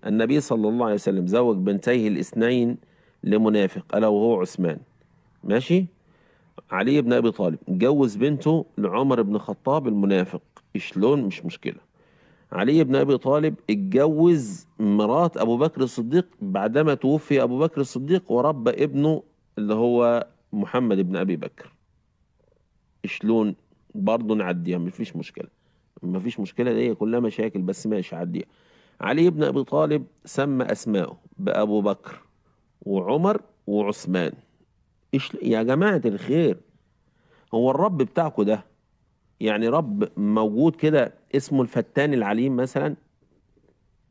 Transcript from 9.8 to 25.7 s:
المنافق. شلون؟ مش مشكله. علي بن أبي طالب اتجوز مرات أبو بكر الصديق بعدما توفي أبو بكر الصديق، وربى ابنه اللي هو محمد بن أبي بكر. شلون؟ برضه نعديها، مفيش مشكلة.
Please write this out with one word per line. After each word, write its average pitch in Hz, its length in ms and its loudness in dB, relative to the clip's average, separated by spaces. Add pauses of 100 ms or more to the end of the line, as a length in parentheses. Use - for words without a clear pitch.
المنافق. 98 540 0 (340)
شلون؟ 120 460 0
مش 98 220 -6
مشكله. - 420 -10 (680)
علي 139 320 2
بن 131 120 0
أبي 139 220 2
طالب 151 360 0 (160)
اتجوز 127 960 2 (120)
مرات 107 580 2
أبو 113 200 2
بكر 151 260 0
الصديق 127 440 0 (140)
بعدما 110 540 0
توفي 139 480 0
أبو 123 160 0
بكر 160 220 0
الصديق، 139 520 -2
وربى 123 380 2 (140)
ابنه 147 380 0 (360)
اللي 107 160 0
هو 120 520 2 (260)
محمد 107 480 0
بن 92 160 -2
أبي 90 200 -2
بكر. - 360 -14 (1300)
شلون؟ 107 500 0 (400)
برضه 107 400 -2
نعديها، 90 440 -2
مفيش 95 380 -8
مشكلة. - 300 -12 (560)